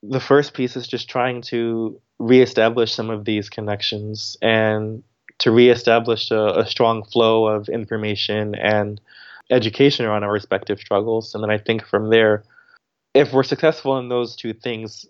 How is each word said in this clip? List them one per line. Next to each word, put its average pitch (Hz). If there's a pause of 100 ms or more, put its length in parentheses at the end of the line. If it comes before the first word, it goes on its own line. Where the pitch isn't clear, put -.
the 127
first 143
piece 127
is 123
just -
trying 123
to 117 (180)
reestablish 117
some 113
of 107
these 104
connections 107
and 110 (360)
to -
reestablish 117
a, 107
a 110
strong 113
flow 113
of 107
information 107
and 104 (500)
education 127
around 107
our 101
respective 98
struggles. 110
And 107
then 107
I 107
think 113
from 107
there, 110 (680)
if 139
we're 131
successful 139
in 123
those 120
two 113
things, 110